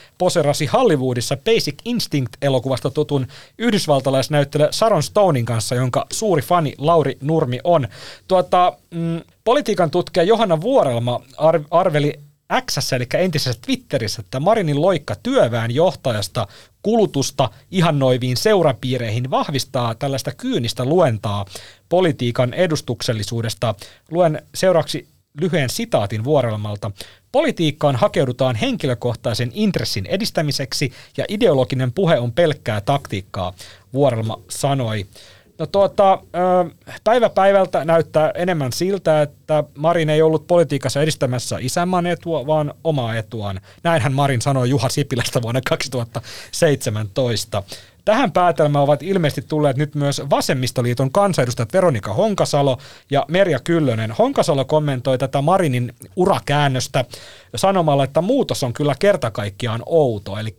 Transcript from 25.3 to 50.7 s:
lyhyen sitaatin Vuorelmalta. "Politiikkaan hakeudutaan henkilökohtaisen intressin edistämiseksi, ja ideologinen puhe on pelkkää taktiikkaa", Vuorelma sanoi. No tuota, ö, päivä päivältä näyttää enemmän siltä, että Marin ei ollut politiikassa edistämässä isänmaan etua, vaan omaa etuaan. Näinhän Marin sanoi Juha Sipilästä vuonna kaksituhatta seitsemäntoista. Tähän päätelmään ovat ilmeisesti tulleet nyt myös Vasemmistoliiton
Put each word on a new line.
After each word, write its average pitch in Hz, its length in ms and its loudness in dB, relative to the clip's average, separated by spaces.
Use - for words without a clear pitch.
lyhyen 151 300 0
sitaatin 113 540 -2
Vuorelmalta. 107 640 -2
"Politiikkaan 165 640 0
hakeudutaan 127 600 0
henkilökohtaisen 123 1000 -4
intressin 165 520 -2
edistämiseksi, 147 880 -4
ja - 120 -4
ideologinen 135 640 2
puhe 170 260 2
on 120 140 -2
pelkkää 135 480 0
taktiikkaa", 98 720 -4
Vuorelma 123 480 0
sanoi. 113 560 -4
No 160 80 -6
tuota, 196 460 4
ö, 185 60 2
päivä 226 240 4
päivältä 190 560 2
näyttää 156 500 2
enemmän 165 380 -2
siltä, 170 500 0
että 147 420 -2
Marin 160 340 2
ei 156 120 4
ollut 156 240 2
politiikassa 147 560 2
edistämässä 135 580 -2
isänmaan 175 460 -2
etua, 165 400 -4
vaan 151 280 0
omaa 127 300 0
etuaan. 104 460 -6
Näinhän 151 300 0
Marin 135 300 0
sanoi 131 280 0
Juha 135 180 0
Sipilästä 127 540 -2
vuonna 117 260 -2
kaksituhatta 123 540 -4
seitsemäntoista. 113 1080 -2
Tähän 214 280 2
päätelmään 165 500 2
ovat 143 200 2
ilmeisesti 165 460 -2
tulleet 147 280 0
nyt 147 180 -2
myös 143 360 -2
Vasemmistoliiton 127 800 0